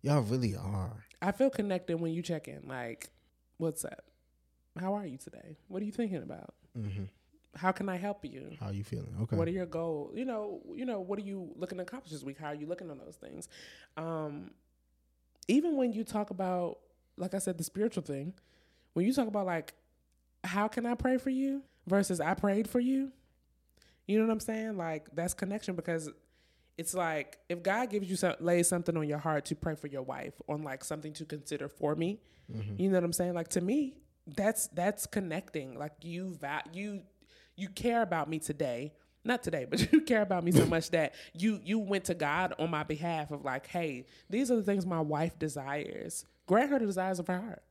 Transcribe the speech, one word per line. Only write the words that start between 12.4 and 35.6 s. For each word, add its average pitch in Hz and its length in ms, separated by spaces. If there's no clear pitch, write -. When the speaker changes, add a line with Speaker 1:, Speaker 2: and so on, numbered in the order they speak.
Speaker 2:
are 147 60
you 147 120
looking 175 240
on 139 80
those - 180
things?" - 320
Um, 156 540
even 302 280
when 247 160
you 214 120
talk 208 260
about, 185 480
like 185 160
I 196 40
said, 185 200
the 165 60
spiritual 208 380
thing, 143 300
when 175 100
you 240 80
talk 262 160
about, 202 160
like, 170 300
"How 196 240
can 233 180
I 240 80
pray 254 240
for 269 120
you?" 269 320
versus 185 340
"I 156 140
prayed 202 360
for 247 100
you," 269 320
you 208 120
know 220 80
what 226 60
I'm 214 80
saying? 220 380
Like, 160 360
that's 170 200
connection, 196 400
because 165 340
it's 165 160
like, 160 420
if 175 120
God 208 280
gives 196 180
you 185 80
some, 180 240
lays 175 260
something 170 300
on 156 100
your 147 120
heart 151 280
to - 80
pray 156 200
for 151 140
your 139 140
wife, 131 300
on, 156 140
like, 135 200
something 156 320
to 160 120
consider 143 420
for 151 260
me, 170 260
Speaker 1:
Mm-hmm. 107 300
Speaker 2:
you 190 80
know 190 80
what 175 80
I'm 170 80
saying? 180 220
Like, 170 140
to 190 120
me, 262 360
that's, 208 420
that's 185 380
connecting. 156 720